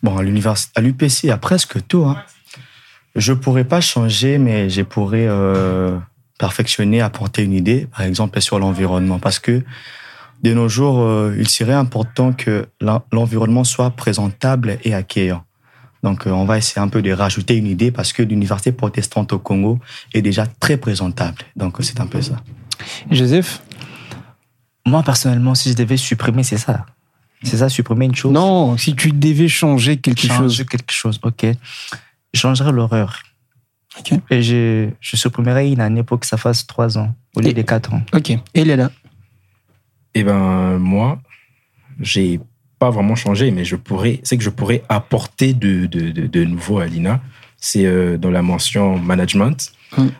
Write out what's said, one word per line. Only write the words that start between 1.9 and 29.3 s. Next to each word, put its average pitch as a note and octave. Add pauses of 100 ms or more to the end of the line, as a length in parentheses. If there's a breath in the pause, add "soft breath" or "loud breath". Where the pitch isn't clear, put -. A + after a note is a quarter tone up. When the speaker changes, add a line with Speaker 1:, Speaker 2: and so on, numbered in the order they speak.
Speaker 1:
hein. C#3 (920 loud breath)
Je A2
pourrais C3
pas E3+
changer, B2+
mais G#2+
je F#2+
pourrais, G#2
euh, F#2+ (400)
perfectionner, G#2+
apporter G#2
une G2
idée, A2
par -
exemple F#2+
sur G2+
l'environnement, F#2
parce F#2+
que B2+ (800 loud breath)
de A2+
nos A#2
jours, B2+
euh, G#2+
il G#2
serait A#2
important B2+
que G#2+ (120)
l'en-, A2
l'environnement A2+
soit B2
présentable A2+
et A2
accueillant. F#2 (600 soft breath)
Donc, G2
euh, -
on F#2+
va G#2+
essayer -
un G2+
peu G#2
de G2
rajouter G2
une G#2+
idée G2+
parce A#2+
que -
l'université G#2+
protestante G#2+
au G2
Congo G#2 (340 loud breath)
est A2
déjà G2+
très -
présentable. F2+ (180)
Donc, F2+
c'est -
un B2
peu -
ça. - (720 loud breath)
Speaker 2:
Joseph ? C#3 (1200 loud breath)
Speaker 3:
Moi, D3+
personnellement, B2+
si B2+
je B2
devais A#2+
supprimer, A#2+
c'est G#2
ça. B2 (560)
C'est A#2+
ça, B2+
supprimer B2+
une C3
chose. C3+
Speaker 2:
Non, E3
si C#3+
tu D#3
devais D3+